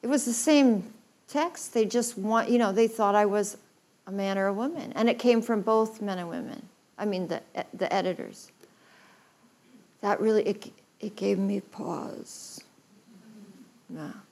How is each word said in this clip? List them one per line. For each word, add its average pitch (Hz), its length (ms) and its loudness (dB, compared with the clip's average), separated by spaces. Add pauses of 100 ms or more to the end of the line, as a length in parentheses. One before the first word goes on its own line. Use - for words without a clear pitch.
It 226 60 -6
was 269 180 2
the 240 80 0
same 254 600 4 (340)
text. - 460 -4
They 220 120 2
just 233 320 -2
want, 214 320 0
you 240 80 4
know, 220 140 4
they 220 160 4
thought 214 280 2
I 208 100 6
was 202 320 0 (480)
a 185 60 -12
man 196 260 -2
or 190 100 0
a 202 60 0
woman. 277 420 -6
And 233 140 2
it 233 80 0
came 233 240 4
from 220 200 0
both 220 400 2
men 196 180 -4
and 175 100 -6
women. - 380 -10 (300)
I - 80 -4
mean, 185 220 -2
the, 170 140 -4 (320)
the - 180 -2
editors. - 600 -4 (1500)
That 208 180 0
really, 214 240 4
it, - 280 -4 (280)
it 214 160 -10
gave 196 240 0
me 196 220 0
pause. - 1000 -12 (1300)
Yeah. 156 160 -10 (200)